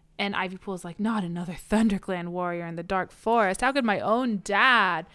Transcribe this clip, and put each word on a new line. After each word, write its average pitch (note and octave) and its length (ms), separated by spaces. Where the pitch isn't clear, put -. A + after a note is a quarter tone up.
And G3+ 180
Ivy F#3 220
Pool's F#3 260
like, E3+ 160
"Not G#3+ 240
another F3 300
ThunderClan G3 720
warrior F3 380
in E3 100
the E3+ 60
dark F#3 280
forest. A3 520
How B3+ 100
could C#4 120
my G#3 160
own A3 440
dad? G3 720